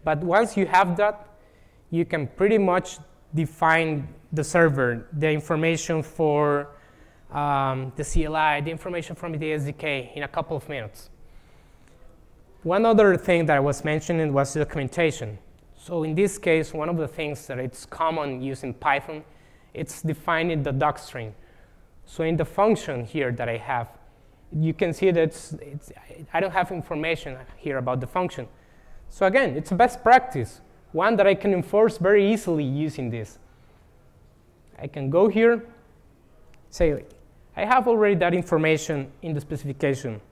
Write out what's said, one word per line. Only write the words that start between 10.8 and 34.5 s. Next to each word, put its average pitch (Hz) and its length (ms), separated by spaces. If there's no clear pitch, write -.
One 190 240
other 208 300
thing 170 300
that 151 100
I 139 40
was 143 240
mentioning 156 480
was 139 220
documentation. 143 840
So 170 280
in 160 100
this 196 240
case, 160 340
one 156 160
of 170 80
the 156 120
things 147 400
that 127 100
it's 127 260
common 151 560
using 131 320
Python, 151 520
it's - 280
defining 160 600
the 139 100
docstring. 131 640
So - 160
in 160 140
the 156 80
function 185 600
here 127 280
that 120 160
I 117 100
have, 120 300
you 160 200
can 165 220
see 190 160
that 170 100
it's, - 400
it's, - 320
I 165 80
don't 185 120
have 180 180
information 156 680
here 135 220
about 127 220
the 127 60
function. 170 420
So - 160
again, 196 300
it's 170 160
a - 20
best - 280
practice, 233 580
one 202 240
that 196 100
I 196 80
can 196 180
enforce 220 460
very 202 340
easily 165 320
using 135 460
this. 113 280